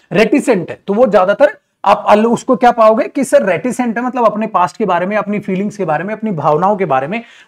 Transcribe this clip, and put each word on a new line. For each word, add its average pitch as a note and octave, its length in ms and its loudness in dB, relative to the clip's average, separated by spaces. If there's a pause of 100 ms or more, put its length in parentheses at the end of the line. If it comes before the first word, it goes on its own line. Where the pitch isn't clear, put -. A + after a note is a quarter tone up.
(120)
रेटिसेंट G#3+ 580 2
है। - 160 -14
तो G3 80 -2
वो A#3+ 120 4
ज्यादातर G3+ 520 2 (260)
आप G#3 240 0
अल-, G#3 180 4
उसको A#3+ 300 0
क्या A#3+ 140 4
पाओगे A3+ 380 2
कि C4+ 160 -4
सर B3 220 2
रेटिसेंट A#3 520 -2
है, B3 60 -4
मतलब B3 220 0
अपने G#3+ 200 -2
पास्ट F3+ 300 -2
के A3+ 80 -4
बारे F3+ 220 0
में, G#3+ 100 -2
अपनी G3+ 240 -4
फीलिंग्स G3 360 -4
के F#3+ 80 -6
बारे D#3 200 -2
में, G#3+ 100 -8
अपनी A3 160 -6
भावनाओं E3 460 0
के F#3 80 -2
बारे C3+ 220 0
में A3+ 180 -8 (240)